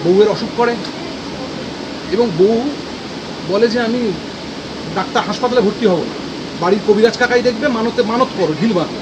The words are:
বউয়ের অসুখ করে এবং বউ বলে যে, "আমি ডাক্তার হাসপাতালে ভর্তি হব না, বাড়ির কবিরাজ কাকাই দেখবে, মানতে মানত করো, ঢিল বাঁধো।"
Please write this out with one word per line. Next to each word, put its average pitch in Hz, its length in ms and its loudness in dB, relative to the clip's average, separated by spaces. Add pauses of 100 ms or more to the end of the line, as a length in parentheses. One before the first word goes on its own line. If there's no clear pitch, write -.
বউয়ের 196 240 6
অসুখ 196 280 -2
করে 233 180 2 (1400)
এবং 226 260 2
বউ 226 320 4 (800)
বলে 214 200 2
যে, 233 120 0
"আমি 233 320 0 (840)
ডাক্তার 190 300 -2
হাসপাতালে 240 360 0
ভর্তি 208 260 2
হব 180 120 4
না, - 160 -4 (460)
বাড়ির 185 180 2 (100)
কবিরাজ 220 300 6
কাকাই 247 240 4
দেখবে, 247 260 2
মানতে 233 340 0
মানত 226 240 2 (120)
করো, 156 220 2
ঢিল 220 120 4
বাঁধো।" 165 300 0